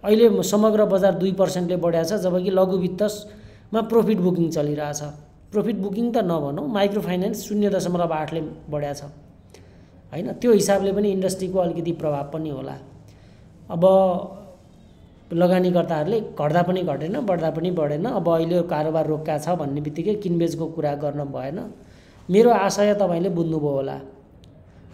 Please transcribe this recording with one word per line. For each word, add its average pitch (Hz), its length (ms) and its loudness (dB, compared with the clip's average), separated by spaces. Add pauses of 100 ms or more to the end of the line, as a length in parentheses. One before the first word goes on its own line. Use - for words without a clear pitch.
अहिले 208 380 6
समग्र 208 420 4
बजार 190 300 4
दुई 180 180 0
पर्सेन्टले 180 440 0
बढ्या 165 280 0
छ, 170 80 -4
जबकि 180 380 0
लघु 190 260 2
वित्तमा 185 1040 -4
प्रफिट 220 380 2
बुकिङ 170 320 2
चलिरहेछ। 147 520 -4 (500)
प्रफिट 208 240 -2
बुकिङ 202 360 -2
त 233 40 -2
नभनौँ, 165 520 -2
माइक्रो 202 320 0
फाइनेन्स 180 480 -4
शून्य 208 220 0
दशमलव 175 420 -2
आठले 156 280 -4 (300)
बढ्या 147 220 -4
छ, 139 100 -12 (1080)
होइन? 196 200 -6
त्यो 240 200 2
हिसाबले 196 400 4
पनि 202 180 0
इन्डस्ट्रीको 185 480 -2
अलिकति 170 340 -2
प्रभाव 147 400 -4
पनि 156 180 -6
होला। 135 260 -10 (920)
अब 170 140 0 (1500)
लगानीकर्ताहरूले 175 880 2
घट्दा 151 420 0
पनि 185 200 0
घटेन, 160 380 -4
बढ्दा 175 300 0
पनि 165 200 -2
बढेन, 156 340 -2
अब 208 240 -2
अहिले 165 340 2
कारोबार 160 440 0
रोक्का 151 320 -2
छ 151 100 -6
भन्ने 147 320 -2
बित्तिकै 165 340 -4
किनबेचको 165 520 -2
कुरा 151 280 -4
गर्न 143 300 -4
भएन। 139 460 -8 (600)
मेरो 226 200 8
आशय 202 440 4
तपाईँले 180 340 0
बुझ्नुभयो 160 420 -2
होला। 139 300 -4 (920)